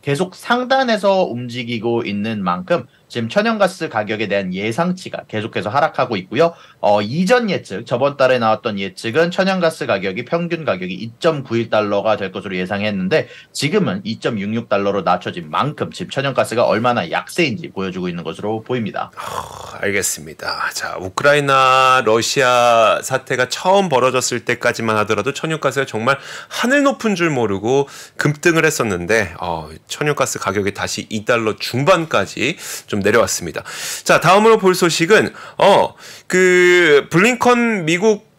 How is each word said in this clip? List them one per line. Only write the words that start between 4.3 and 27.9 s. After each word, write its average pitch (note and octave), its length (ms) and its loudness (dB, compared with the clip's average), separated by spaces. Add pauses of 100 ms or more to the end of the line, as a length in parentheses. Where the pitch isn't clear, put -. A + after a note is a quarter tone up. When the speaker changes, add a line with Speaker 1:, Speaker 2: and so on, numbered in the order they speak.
Speaker 1:
예상치가 A#2+ 760 -4
계속해서 G#2+ 420 -6
하락하고 C#3 480 0
있고요. C#3 360 0 (260)
어, G#2 220 2
이전 F#3+ 480 0
예측, A#2+ 380 -6
저번 C3+ 300 -2
달에 B2+ 200 4
나왔던 A2 400 0
예측은 A#2 540 -2
천연가스 F3+ 560 -2
가격이, G2 380 -2
평균 E3+ 380 -4
가격이 F#2 300 -4
이점구일 A#2 760 -4
달러가 G#2 460 2
될 F#2+ 140 -6
것으로 F#2+ 240 -8
예상했는데 G2+ 720 -2 (240)
지금은 C#3+ 520 -2
이점육육 A2+ 680 -6
달러로 G2+ 320 0
낮춰진 F2+ 480 -2
만큼 G2 420 -4
지금 - 200 -12
천연가스가 A#2+ 540 -2
얼마나 G#2+ 440 0
약세인지 F#2 640 -4
보여주고 F#2 380 -6
있는 E2+ 140 -8
것으로 G2+ 380 -6
보입니다. A#2 560 -6
Speaker 2:
어, - 640 -12
알겠습니다. F2 920 -6
자, E2+ 240 -8
우크라이나, C3 1040 4
러시아 A#2 960 4
사태가 B2+ 480 -2
처음 F#3+ 400 2
벌어졌을 B2 560 0
때까지만 A2+ 520 0
하더라도 G2+ 360 0
천연가스가 D3 540 -2
정말 A#2+ 320 -2 (280)
하늘 C#4 360 0
높은 B3 320 0
줄 E3+ 160 0
모르고 A#2+ 560 0 (300)